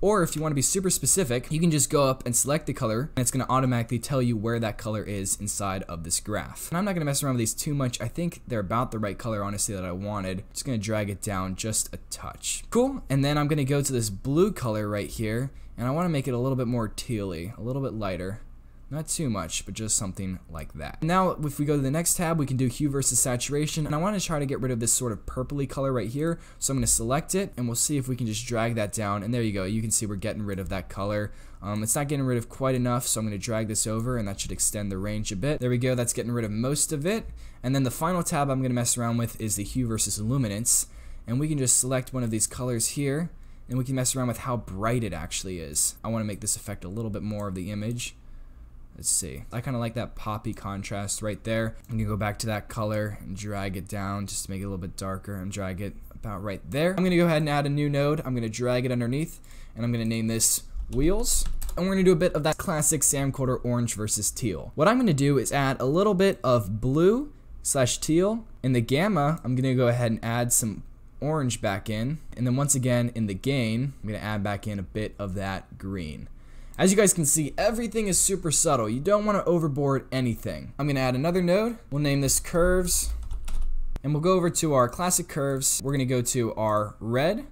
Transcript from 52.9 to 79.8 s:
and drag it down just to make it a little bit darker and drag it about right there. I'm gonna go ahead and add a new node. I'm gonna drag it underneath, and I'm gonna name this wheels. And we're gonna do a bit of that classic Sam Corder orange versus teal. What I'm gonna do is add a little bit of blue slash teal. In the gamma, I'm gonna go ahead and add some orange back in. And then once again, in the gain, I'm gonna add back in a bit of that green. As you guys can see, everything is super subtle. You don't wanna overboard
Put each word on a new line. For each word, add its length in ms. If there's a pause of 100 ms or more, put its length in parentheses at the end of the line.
and 160
drag 400
it 100
down 380
just 200
to 60
make 100
it 20
a 40
little 120
bit 180
darker 380
and 160
drag 280
it 140 (180)
about 320
right 260
there. 280
I'm 60
gonna 140
go 100
ahead 140
and 80
add 180
a 20
new 180
node. 380
I'm 80
gonna 160
drag 340
it 80
underneath, 480 (360)
and 100
I'm 60
gonna 140
name 220
this 360 (280)
wheels. 540 (320)
And 100
we're 60
gonna 100
do 80
a 60
bit 160
of 100
that 140
classic 440
Sam 300
Corder 240
orange 400
versus 340
teal. 460
What 140
I'm 80
gonna 160
do 240
is 160
add 260
a 60
little 280
bit 300
of 380
blue 500 (320)
slash 340
teal. 480 (160)
In 120
the 80
gamma, 640
I'm 100
gonna 180
go 140
ahead 240
and 100
add 300
some 320 (380)
orange 400
back 280
in. 300 (160)
And 100
then 120
once 180
again, 400
in 120
the 60
gain, 600 (100)
I'm 60
gonna 120
add 220
back 240
in 120
a 40
bit 340
of 180
that 420
green. 500 (500)
As 120
you 80
guys 160
can 120
see, 320
everything 500
is 100
super 320
subtle. 400
You 120
don't 240
wanna 180
overboard 680